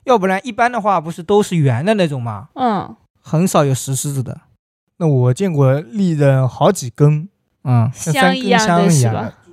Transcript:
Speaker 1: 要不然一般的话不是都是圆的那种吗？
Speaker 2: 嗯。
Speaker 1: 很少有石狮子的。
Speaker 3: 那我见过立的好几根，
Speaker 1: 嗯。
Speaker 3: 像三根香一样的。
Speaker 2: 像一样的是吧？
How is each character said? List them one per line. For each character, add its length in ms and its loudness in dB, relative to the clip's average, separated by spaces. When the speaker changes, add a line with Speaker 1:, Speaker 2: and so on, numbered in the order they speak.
Speaker 1:
要 120 2
不 120 0
然 160 0
一 80 -8
般 200 0
的 80 -4
话 220 0
不 80 -10
是 140 -12
都 180 2
是 140 -2
圆 280 2
的 120 0
那 120 0
种 140 -6
吗？ 320 -10
Speaker 2:
嗯。 420 -4
Speaker 1:
很 280 0
少 180 2
有 80 0
石 220 -4
狮 180 -6
子 80 -4
的。 180 -10
Speaker 3:
那 100 -2
我 260 2
见 180 -2
过 280 2
立 340 -2
的 340 2
好 240 0
几 200 -6
根， 360 2
Speaker 1:
嗯。 280 0
Speaker 3:
像 220 -8
三 220 2
根 0 -
香 20 -4
一 120 -4
样 120 2
的。 60 0
Speaker 2:
像 120 2
一 40 2
样 20 2
的 60 4
是 180 4
吧？ 240 -6